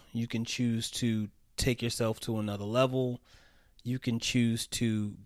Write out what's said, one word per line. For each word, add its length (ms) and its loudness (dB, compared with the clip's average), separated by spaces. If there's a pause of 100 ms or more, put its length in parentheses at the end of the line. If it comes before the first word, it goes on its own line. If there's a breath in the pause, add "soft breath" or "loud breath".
(120)
You 140 -2
can 200 -2
choose 460 0
to 380 0 (280)
take 260 0
yourself 380 0
to 180 -2
another 260 -4
level. 560 2 (640 soft breath)
You 160 -2
can 200 0
choose 480 2
to 480 0 (100)